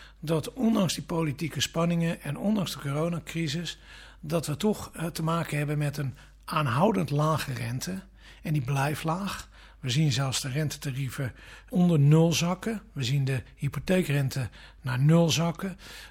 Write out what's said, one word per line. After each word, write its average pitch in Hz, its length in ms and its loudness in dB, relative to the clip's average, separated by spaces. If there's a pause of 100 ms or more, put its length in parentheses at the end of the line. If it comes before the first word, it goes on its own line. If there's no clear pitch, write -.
(200)
dat 156 340 -2
ondanks 220 400 2
die 156 100 -6
politieke 160 580 -2
spanningen 170 600 0
en 143 160 -6
ondanks 196 340 0
de 139 80 -10
coronacrisis, 160 1000 -4 (400)
dat 160 280 -2
we 147 100 -2
toch, - 360 0
eh, 165 120 -6
te 165 180 -4
maken 160 340 0
hebben 147 200 0
met 147 200 -2
een 139 180 -6 (300)
aanhoudend 156 640 2
lage 147 440 0
rente. 123 480 -6 (400)
En 160 120 -4
die 147 80 0
blijft 139 420 -2
laag. 175 440 -4 (320)
We 131 100 -6
zien 147 220 2
zelfs 131 300 -2
de 139 80 -8
rentetarieven 135 840 -4 (360)
onder 175 300 4
nul 160 340 8
zakken. 180 480 -2 (120)
We 135 100 -4
zien 135 220 0
de 131 180 -2 (120)
hypotheekrente 143 960 0 (320)
naar 127 180 -2
nul 160 300 6
zakken. 170 480 -2 (340)